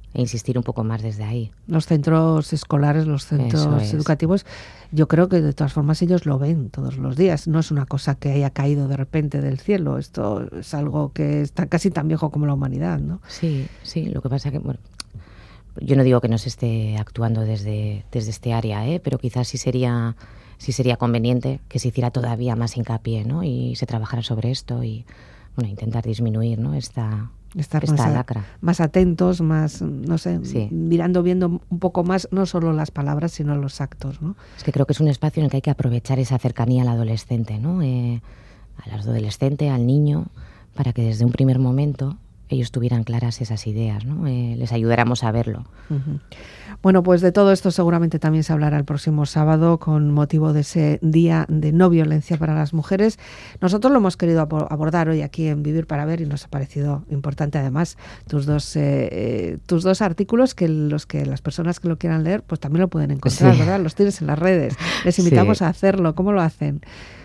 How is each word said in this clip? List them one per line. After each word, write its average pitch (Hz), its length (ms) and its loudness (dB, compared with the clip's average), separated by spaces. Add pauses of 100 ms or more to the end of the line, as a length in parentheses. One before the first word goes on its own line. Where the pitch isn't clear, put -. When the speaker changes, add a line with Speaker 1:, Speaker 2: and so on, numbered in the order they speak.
(140)
Speaker 1:
e 123 80 -4
insistir 120 360 -4
un 120 60 -2
poco 113 180 -4
más 110 200 -2
desde 107 200 -6
ahí. 110 300 -6 (160)
Speaker 2:
Los 160 180 0
centros 160 680 2
escolares, 147 540 2
los 147 200 -2
Speaker 1:
Eso 147 100 -2
Speaker 2:
centros 147 460 2
Speaker 1:
es. 107 120 -2
Speaker 2:
educativos, 160 500 0 (460)
yo 151 160 4
creo 175 220 4
que 180 120 4
de 147 120 2
todas 139 200 -2
formas 156 300 0
ellos 175 240 2
lo 139 140 0
ven 143 300 -2
todos 131 260 -6
los 131 200 -4
días. 170 300 2
No 160 140 2
es 156 100 -2
una 143 160 0
cosa 139 300 -2
que 139 160 -4
haya 139 180 2
caído 143 380 0
de 139 80 -2
repente 143 440 -2
del 135 200 -2
cielo. 156 380 -2
Esto 110 500 -6 (100)
es - 160 -12
algo 143 380 -4
que 147 300 -2
está 143 240 -4
casi 175 240 0
tan 156 180 -2
viejo 156 220 0
como 147 160 -2
la 143 80 0
humanidad, 139 440 -2
¿no? 147 300 -6
Speaker 1:
Sí, 143 400 -4 (160)
sí. - 220 -6
Lo - 140 -6
que 131 100 -8
pasa 139 200 -4
que, 143 80 -6
bueno, 135 220 -8 (1000)
yo 135 140 0
no 131 80 6
digo 127 180 6
que 117 80 -2
no 113 100 0
se 120 100 -6
esté 113 500 -4
actuando 113 440 -2
desde, 107 680 -4
desde 110 200 -4
este 117 220 -6
área, 110 360 -2
¿eh? 170 160 -2
Pero 123 140 -2
quizás 120 280 -2
sí - 120 -8
sería, 120 580 -2 (420)
sí - 140 -6
sería 123 240 0
conveniente 120 720 0
que - 100 -6
se 123 100 -2
hiciera 123 220 -2
todavía 120 460 -2
más 117 200 -4
hincapié, 113 480 -4
¿no? 151 200 -2
Y 123 320 -4
se 127 100 -4
trabajara 113 380 -4
sobre 113 260 -2
esto 123 320 -6
y, 113 220 -8 (500)
bueno, 110 160 -4
intentar 110 340 -4
disminuir, 113 540 -2
¿no? 139 160 -4
Esta, 113 560 -6 (240)
Speaker 2:
Estar 151 300 -4
Speaker 1:
esta 151 120 2
Speaker 2:
más 117 100 4
a-, 110 80 4
Speaker 1:
lacra. 117 300 -4 (160)
Speaker 2:
más 170 200 0
atentos, 180 600 2
más, 156 400 0
no 151 380 -2
sé, 175 260 -2
Speaker 1:
Sí. 110 260 -2
Speaker 2:
mirando, 170 520 2
viendo 180 240 2 (240)
un 175 80 -2
poco 175 260 0
más, 185 260 0
no 190 140 0
solo 165 300 0
las 156 160 -2
palabras, 147 420 -2
sino 147 240 -2
los 139 240 -6
actos, 135 400 -8
¿no? 165 140 -6 (240)
Speaker 1:
Es - 60 -16
que 143 80 0
creo 147 140 2
que 151 60 0
es - 80 0
un 156 80 6
espacio 151 320 0
en 151 60 2
el 123 40 2
que 135 80 -2
hay 131 40 -2
que 147 80 0
aprovechar 127 480 0
esa 131 200 0
cercanía 123 440 2
al 123 60 2
adolescente, 113 680 -2
¿no? 170 240 -2
Eh, 123 380 -2 (640)
al 110 160 -10
adolescente, 117 720 -2
al 123 160 2
niño, 147 400 2 (480)
para 127 180 -2
que 120 100 -2
desde 113 220 0
un 120 80 4
primer 131 260 2
momento 135 600 0 (300)
ellos 123 220 -2
tuvieran 120 320 0
claras 117 380 -4
esas 110 260 -6
ideas, 107 380 -2
¿no? 151 240 -4
Eh, 123 280 -2
les 120 140 -4
ayudáramos 117 540 2
a 110 80 2
verlo. 113 320 -2 (260)
Speaker 2:
Ujú. 147 300 -4 (600)
Bueno, 190 220 6
pues 180 180 6
de 180 120 4
todo 202 180 6
esto 185 220 4
seguramente 170 480 2
también 156 240 2
se 160 80 -2
hablará 151 240 2
el 143 80 0
próximo 147 420 0
sábado 160 540 4
con 151 320 2
motivo 151 400 4
de 151 80 2
ese 151 420 0
Día 165 460 4
de 151 240 0
No 180 180 6
Violencia 156 480 2
para 156 160 0
las 156 180 0
Mujeres. 196 460 0 (420)
Nosotros 208 320 4
lo 269 60 4
hemos 190 180 2
querido 165 260 2
abo-, 151 280 -2
abordar 156 380 0
hoy 156 140 0
aquí 156 260 -4
en 147 160 -2
Vivir 156 240 -2
para 147 160 -4
Ver 165 160 -4
y 156 60 -4
nos 143 180 -6
ha - 40 -20
parecido 143 600 -4
importante 147 480 -4
además 135 380 -2 (320)
tus 143 180 -2
dos, 147 300 -2
eh, 139 340 0
eh, 95 560 -4
tus 170 160 0
dos 190 180 2
artículos 214 540 2
que 175 140 0
los 151 380 0
que 143 200 -4
las 135 160 -6
personas 165 380 -4
que 175 80 -2
lo 160 100 -2
quieran 160 240 0
leer 180 220 -2
pues - 160 -6
también 160 220 0
lo 185 60 2
pueden 147 220 0
encontrar, 131 440 6
Speaker 1:
Sí. 123 40 6
Speaker 2:
¿verdad? 190 220 2
Los 160 160 -2
tienes 202 240 2
en 151 80 -4
las 147 100 0
redes. 165 380 2 (280)
Les 180 120 4
Speaker 1:
Sí. 190 60 4
Speaker 2:
invitamos 110 400 6
a 160 60 2
hacerlo. 180 460 2
¿Cómo 190 160 0
lo 196 120 4
hacen? 147 380 -2 (440)